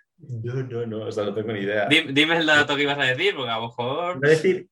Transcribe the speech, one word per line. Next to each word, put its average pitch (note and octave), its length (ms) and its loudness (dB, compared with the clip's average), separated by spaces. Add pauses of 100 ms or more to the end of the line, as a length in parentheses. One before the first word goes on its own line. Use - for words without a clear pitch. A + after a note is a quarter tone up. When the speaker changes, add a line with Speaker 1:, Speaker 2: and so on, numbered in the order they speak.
(180)
Speaker 1:
Yo A#2+ 340 -10
no, A#2+ 320 -6
no, G#2+ 220 -8
o A2 60 -8
sea, G#2 120 -2
no G2+ 80 -4
tengo G#2+ 220 -4
ni G2+ 60 -4
idea. G2+ 260 0
Speaker 2:
Di-, D3 260 2
dime D#3 240 4
el E3 80 2
dato D3 320 4
que C#3 60 0
ibas C#3+ 160 0
a C#3 60 2
decir, D3 300 0
porque B2+ 160 -4
a A2+ 60 -2
lo A2+ 120 -4
mejor D3+ 500 -4
Speaker 1:
Iba C#3 80 -14
a D3+ 40 6
decir, F3 420 2